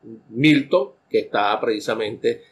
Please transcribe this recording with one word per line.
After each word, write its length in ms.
Milton, 640
que 100
está 400
precisamente 920